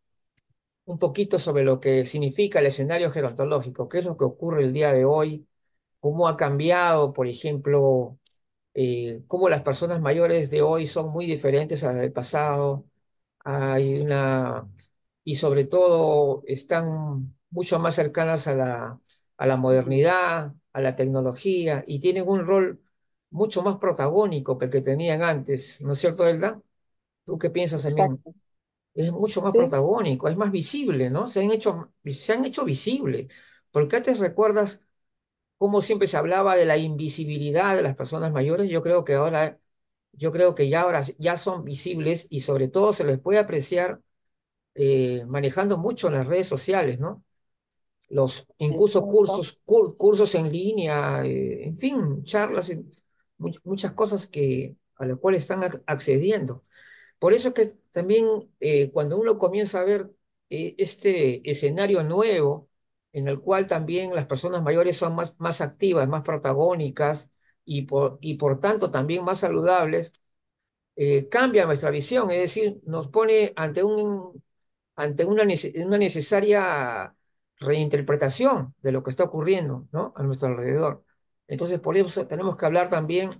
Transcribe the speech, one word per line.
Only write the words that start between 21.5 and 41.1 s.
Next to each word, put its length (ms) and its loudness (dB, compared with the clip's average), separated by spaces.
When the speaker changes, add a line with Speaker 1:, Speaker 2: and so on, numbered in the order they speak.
Speaker 1:
y 120 -6
tienen 280 0
un 200 0
rol 340 2
mucho 320 0
más 140 0
protagónico 800 0
que 80 -4
el 60 -4
que 100 2
tenían 420 0
antes, 580 -2
¿no 120 -4
es 60 -4
cierto, 280 2
Elda? 340 0
¿Tú 120 -6
qué 120 -2
piensas, 360 -2
Emín? 380 2
Speaker 2:
Exacto. 100 -20
Speaker 1:
Es 160 0
mucho 300 -2
más 120 0
Speaker 2:
Sí. 40 4
Speaker 1:
protagónico, 720 2
es 80 -2
más 140 0
visible, 580 -2
¿no? 200 -2
Se 120 -2
han 100 2
hecho, 400 -2
se 280 -4
han 120 0
hecho 200 -4
visibles. 640 -2
Porque 260 2
antes 220 0
recuerdas 680 0
cómo 240 2
siempre 260 0
se 100 -2
hablaba 380 2
de 100 6
la 120 4
invisibilidad 1000 -2
de 80 2
las 120 -2
personas 360 -6
mayores. 380 0
Yo 140 -2
creo 220 2
que 100 2
ahora, 440 0
yo 180 -4
creo 240 4
que 140 2
ya 120 2
ahora 200 2